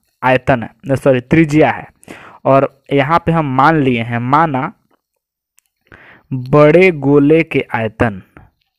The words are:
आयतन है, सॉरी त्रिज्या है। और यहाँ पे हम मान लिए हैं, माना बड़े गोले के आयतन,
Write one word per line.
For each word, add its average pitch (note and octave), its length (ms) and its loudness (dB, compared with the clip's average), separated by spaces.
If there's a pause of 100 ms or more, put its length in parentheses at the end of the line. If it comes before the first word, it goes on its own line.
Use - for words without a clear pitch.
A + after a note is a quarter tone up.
(220)
आयतन B2+ 400 -2
है, C3 340 -8
सॉरी B2+ 240 0
त्रिज्या D3+ 500 0
है। - 160 -8 (580)
और C3+ 240 2 (240)
यहाँ C#3+ 340 0
पे E3 60 -2
हम D#3+ 140 -2 (100)
मान D3+ 240 2
लिए B2 220 -2
हैं, A#2 160 -6
माना C#3+ 540 -2 (1600)
बड़े D3+ 600 2
गोले D3 520 2
के C#3+ 220 -4 (100)
आयतन, A2 460 -4 (580)